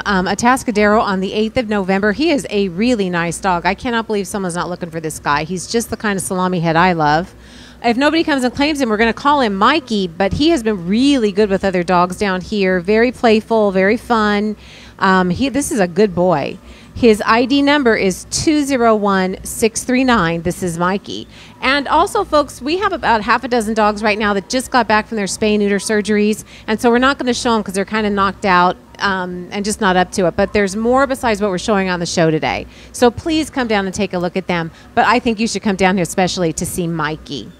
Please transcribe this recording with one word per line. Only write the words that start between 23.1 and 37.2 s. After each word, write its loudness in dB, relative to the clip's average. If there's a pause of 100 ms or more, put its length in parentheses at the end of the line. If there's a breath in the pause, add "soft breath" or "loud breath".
half 0
a -8
dozen -2
dogs 0
right 0
now 0
that -4
just -4
got 2
back 2
from -8
their -2
spay 0
neuter 0
surgeries. 0 (240 loud breath)
And -2
so 4
we're 4
not 2
gonna -2
show -2
'em -2
'cause -8
they're -2
kinda -2
knocked -2
out, 4 (240)
um, -4
and -6
just -6
not 2
up 2
to 0
it. -2
But 0
there's 0
more 2
besides -2
what 0
we're -2
showing 0
on -2
the -4
show 2
today. -2 (280 loud breath)
So 2
please -2
come -2
down 0
and -6
take -2
a -2
look -4
at -4
them. -2 (240 loud breath)
But 4
I 4
think 0
you 0
should -6
come 0
down 2
here 0
especially 0
to -6
see -4
Mikey. -6